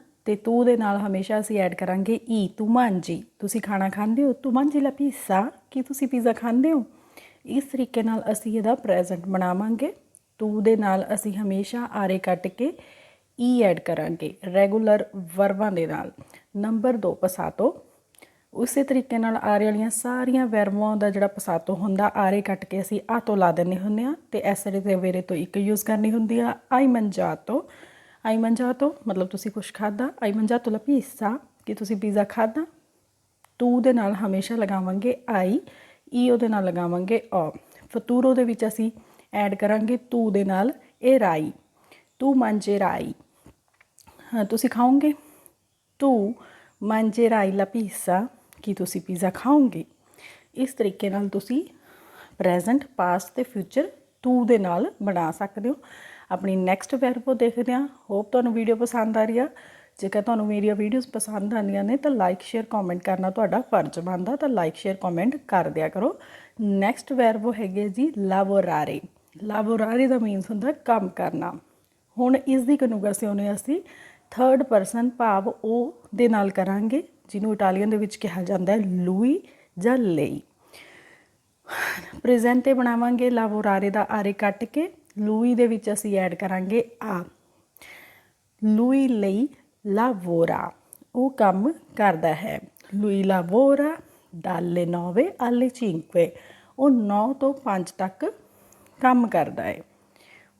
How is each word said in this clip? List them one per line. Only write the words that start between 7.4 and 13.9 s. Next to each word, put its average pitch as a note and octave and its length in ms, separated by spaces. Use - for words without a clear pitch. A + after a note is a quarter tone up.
ਇਸ C#4 180
ਤਰੀਕੇ B3 380
ਨਾਲ A3+ 300
ਅਸੀਂ G#3+ 260
ਇਹਦਾ A3 160
ਪ੍ਰੈਜ਼ੈਂਟ F3+ 520
ਬਣਾਵਾਂਗੇ। G3 680
ਤੂ G#3+ 220
ਦੇ A3 160
ਨਾਲ F#3+ 380
ਅਸੀਂ G#3 200
ਹਮੇਸ਼ਾ G3+ 580
ਆਰੇ F#3+ 260
ਕੱਟ F3+ 280
ਕੇ B3 260
ਈ B3 220
ਐਡ F3 180
ਕਰਾਂਗੇ D#3+ 560